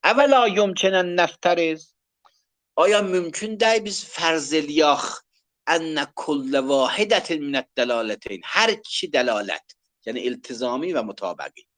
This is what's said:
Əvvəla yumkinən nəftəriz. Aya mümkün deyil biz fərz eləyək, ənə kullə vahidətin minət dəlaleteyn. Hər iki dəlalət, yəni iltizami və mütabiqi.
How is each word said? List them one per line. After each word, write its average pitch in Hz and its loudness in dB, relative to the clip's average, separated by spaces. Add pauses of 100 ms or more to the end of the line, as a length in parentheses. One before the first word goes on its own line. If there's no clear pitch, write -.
Əvvəla 269 6
yumkinən 190 0
nəftəriz. 170 0 (880)
Aya 202 4
mümkün 185 -4
deyil 226 4
biz 202 -8
fərz 160 -2
eləyək, 147 2 (600)
ənə 160 -2 (120)
kullə 139 -2
vahidətin 160 0
minət 139 -4
dəlaleteyn. 113 -4
Hər 220 0
iki - -8
dəlalət, 104 -2 (320)
yəni 113 -8
iltizami 123 -6
və 120 -2
mütabiqi. 87 -10 (120)